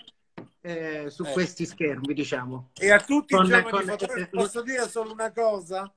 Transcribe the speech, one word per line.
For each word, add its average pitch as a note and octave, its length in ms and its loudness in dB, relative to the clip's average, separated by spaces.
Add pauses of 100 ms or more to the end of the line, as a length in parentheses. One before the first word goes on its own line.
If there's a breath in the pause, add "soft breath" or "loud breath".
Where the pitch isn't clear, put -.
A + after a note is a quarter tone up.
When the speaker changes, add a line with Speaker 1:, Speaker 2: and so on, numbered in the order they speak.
(600)
Speaker 1:
eh, D#3+ 500 -8
su F3 140 -8
Speaker 2:
Eh. C#3+ 80 -6
Speaker 1:
questi F3 340 -2
schermi, C#3+ 480 -2
diciamo. B2+ 600 -6
Speaker 2:
E G3 160 4
a G#3 100 8
tutti C#4+ 340 0
i - 20 8
Speaker 1:
Con, F#3 100 8
Speaker 2:
giovani F#3 240 6
Speaker 1:
con, G3 120 2
Speaker 2:
fotografi G3+ 380 -4
Speaker 1:
eh, F3+ 80 -6
Speaker 2:
posso G3+ 340 -2
dire A#3+ 260 -2
solo A3 240 -6
una A3 200 -6
cosa? G3 640 -2